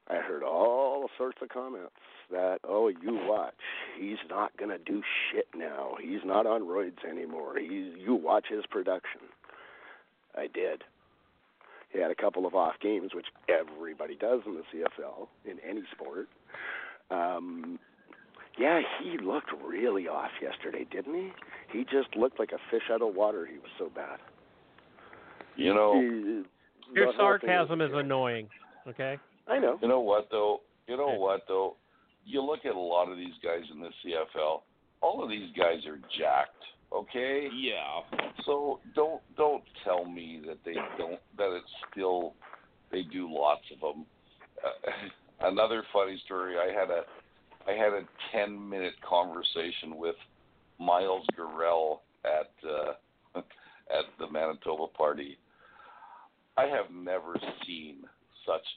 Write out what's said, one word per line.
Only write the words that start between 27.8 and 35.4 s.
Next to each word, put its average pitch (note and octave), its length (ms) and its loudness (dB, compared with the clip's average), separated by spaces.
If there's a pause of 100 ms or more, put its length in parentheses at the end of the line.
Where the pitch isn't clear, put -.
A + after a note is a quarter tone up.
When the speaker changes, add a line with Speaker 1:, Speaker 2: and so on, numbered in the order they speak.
Speaker 1:
was D3+ 100 2
Speaker 3:
is C#3 60 0
annoying, B2+ 520 0 (380)
okay? C3+ 320 -6 (300)
Speaker 1:
I B3+ 100 4
know. B2+ 240 4
Speaker 2:
You A#2 60 4
know B2+ 120 6
what, G#2 300 4
though? G#2+ 300 2 (260)
You B2 100 -4
know C#3+ 140 2
Speaker 3:
Okay. A2+ 80 0
Speaker 2:
what, F#2+ 300 2
though? F#2+ 280 0 (480)
You B2 160 -2
look D3 240 -2
at A#2+ 120 0
a - 20 -6
lot F2 320 2
of F2+ 80 -8
these F2+ 240 -10
guys E2+ 280 -2
in D#2 100 -14
the E2+ 100 -10 (120)
C E2+ 120 -6
F D#2+ 220 -2
L, D#2 280 0 (360)
all E3 220 2
of B2 60 -6
these G#2 280 -6